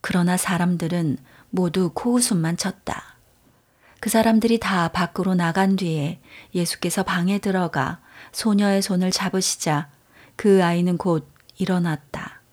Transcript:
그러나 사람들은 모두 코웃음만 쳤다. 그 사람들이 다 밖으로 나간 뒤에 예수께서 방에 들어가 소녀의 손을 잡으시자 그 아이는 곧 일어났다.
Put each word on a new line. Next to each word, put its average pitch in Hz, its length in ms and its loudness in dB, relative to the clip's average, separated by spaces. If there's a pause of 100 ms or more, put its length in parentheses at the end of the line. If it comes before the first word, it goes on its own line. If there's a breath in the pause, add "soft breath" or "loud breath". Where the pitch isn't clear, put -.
그러나 180 340 0
사람들은 170 800 -2 (340 loud breath)
모두 180 440 0
코웃음만 196 600 0
쳤다. - 600 -8 (800 soft breath)
그 214 120 -6
사람들이 226 480 4
다 180 300 0
밖으로 185 440 -2
나간 185 420 2
뒤에 165 460 -2 (320 loud breath)
예수께서 175 480 -2
방에 180 380 0
들어가 175 640 -2 (300 loud breath)
소녀의 202 520 2
손을 185 260 0
잡으시자 180 800 -2 (460 soft breath)
그 190 280 4
아이는 175 340 2
곧 160 300 -2 (300)
일어났다. 175 840 -4 (120)